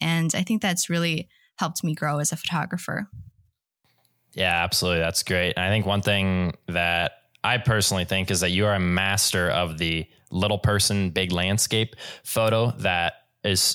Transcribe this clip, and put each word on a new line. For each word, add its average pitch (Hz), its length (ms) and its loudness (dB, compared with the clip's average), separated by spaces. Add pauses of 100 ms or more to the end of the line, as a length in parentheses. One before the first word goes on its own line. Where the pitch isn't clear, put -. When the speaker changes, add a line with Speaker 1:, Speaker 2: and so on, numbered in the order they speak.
Speaker 1:
And 165 340 2
I - 80 0
think 220 200 0
that's 175 280 0
really 170 380 0 (300)
helped 170 260 -4
me 156 100 0
grow 147 240 -2
as 147 140 0
a 170 40 -6
photographer. 175 720 -4 (1200)
Speaker 2:
Yeah, 87 300 0
absolutely. 90 380 0
That's 82 220 0
great. 90 340 0
And 90 80 0
I 95 60 2
think 104 160 2
one 101 160 0
thing 95 520 2 (140)
that 85 440 0 (300)
I 120 160 2
personally 104 460 2
think 95 260 -2
is 90 100 0
that 90 100 2
you 98 160 2
are 104 80 2
a 95 60 0
master 90 680 0
of 82 280 -2
the 82 280 -2 (240)
little 101 280 0
person, 101 520 0
big 90 220 -2
landscape 101 640 0 (280)
photo 113 540 2
that 87 360 0 (300)
is 98 160 2 (140)